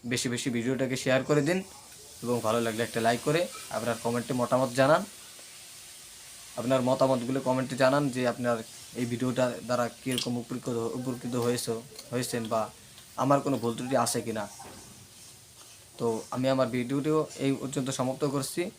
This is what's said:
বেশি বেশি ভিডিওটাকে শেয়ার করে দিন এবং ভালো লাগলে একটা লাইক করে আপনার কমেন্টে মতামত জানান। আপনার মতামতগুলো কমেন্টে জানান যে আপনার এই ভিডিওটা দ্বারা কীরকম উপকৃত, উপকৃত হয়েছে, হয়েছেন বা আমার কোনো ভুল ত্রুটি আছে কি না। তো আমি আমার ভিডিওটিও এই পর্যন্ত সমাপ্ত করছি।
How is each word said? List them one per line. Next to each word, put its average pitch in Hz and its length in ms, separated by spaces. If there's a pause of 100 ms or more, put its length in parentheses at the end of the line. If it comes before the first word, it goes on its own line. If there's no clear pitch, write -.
(120)
বেশি 127 220
বেশি 120 220
ভিডিওটাকে 127 480
শেয়ার 131 240
করে 147 200
দিন 185 100 (680)
এবং 120 120 (100)
ভালো 113 200
লাগলে 113 180
একটা 113 220
লাইক 120 200
করে 151 140 (360)
আপনার 113 280
কমেন্টে 120 360
মতামত 127 300 (100)
জানান। 156 220 (1600)
আপনার 127 280
মতামতগুলো 131 500 (100)
কমেন্টে 127 340
জানান 143 220 (100)
যে 127 80 (100)
আপনার 120 240 (440)
এই 123 120
ভিডিওটা 127 320 (240)
দ্বারা 120 160 (180)
কীরকম 127 380
উপকৃত, 123 260 (320)
উপকৃত 123 360 (100)
হয়েছে, 120 280 (400)
হয়েছেন 123 300 (100)
বা 110 80 (600)
আমার 139 220
কোনো 139 180
ভুল 117 140
ত্রুটি 123 280
আছে 120 220
কি 113 120
না। 104 60 (1500)
তো 120 80 (280)
আমি 127 200
আমার 131 220
ভিডিওটিও 139 420 (260)
এই 135 160
পর্যন্ত 131 280 (100)
সমাপ্ত 131 240 (120)
করছি। 143 280 (160)